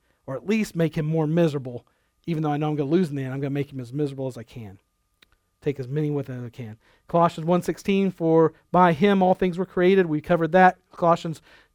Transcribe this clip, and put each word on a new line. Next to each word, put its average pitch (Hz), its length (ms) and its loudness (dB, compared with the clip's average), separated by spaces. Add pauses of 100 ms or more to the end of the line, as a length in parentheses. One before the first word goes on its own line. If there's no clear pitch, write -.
(260)
Or 135 80 -10
at 143 120 -10
least 214 280 -2
make 165 220 -2
him 156 80 -2
more 156 220 -2
miserable, 143 600 -2 (400)
even 160 160 -4
though 151 100 -2
I 147 40 -2
know 151 140 -2
I'm 151 60 -4
gonna 143 120 -2
lose 165 220 2
in 143 60 -8
the 135 60 -6
end, 131 120 -8
I'm 139 60 -6
gonna 139 100 -4
make 143 200 -6
him 135 100 -12
as 120 120 -14
miserable 135 360 -6
as 120 100 -14
I 113 60 -16
can. 101 340 -18 (840)
Take 143 160 -4
as 127 100 -10
many 147 220 -2
with 143 200 -6
it 127 80 -10
as 123 60 -10
I 117 40 -12
can. 113 300 -16 (280)
Colossians 170 400 0
one 175 140 2
sixteen, 196 500 -2
"For 160 440 2 (180)
by 175 220 4
him 196 280 2
all 185 120 4
things 180 240 -2
were 190 80 -4
created." 185 400 2
We 151 160 -4
covered 165 300 -2
that. 185 260 6 (140)
Colossians 170 500 0 (320)